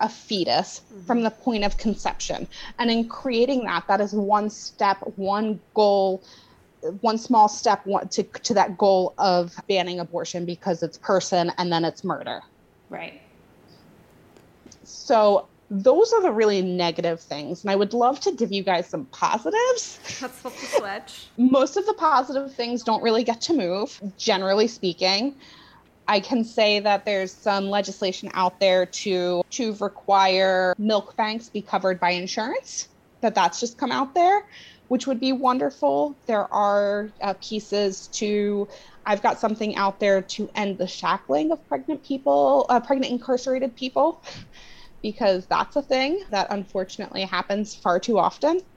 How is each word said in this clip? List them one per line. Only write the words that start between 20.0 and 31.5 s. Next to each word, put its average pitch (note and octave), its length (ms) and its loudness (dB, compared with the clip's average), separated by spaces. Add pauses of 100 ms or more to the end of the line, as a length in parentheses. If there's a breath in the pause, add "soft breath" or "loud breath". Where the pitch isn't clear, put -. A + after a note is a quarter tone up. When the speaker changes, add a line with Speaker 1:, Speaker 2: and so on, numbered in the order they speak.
Speaker 2:
Let's B3+ 180 -12
flip - 160 -14
the - 120 -14
switch. G#3+ 680 -6
Speaker 1:
Most C4 400 4
of G4+ 100 0
the G#4+ 80 0
positive C#4 580 0
things A#3+ 300 -4
don't A3 200 0
really A3+ 200 4
get A3+ 200 -2
to E4+ 120 0
move, G3 460 -2 (180)
generally G3 480 2
speaking. G3 680 -2 (720 loud breath)
I G#3 100 4
can A3+ 240 0
say G#3 380 2
that G3+ 240 0
there's F#3+ 260 -2
some G3 400 -2
legislation G3 640 -4
out F#3 240 0
there F#3 280 4
to, F3+ 640 -2
to A3 300 -4
require F#3+ 960 2
milk G#3 380 -2
banks A3 340 -4
be G#3 140 -8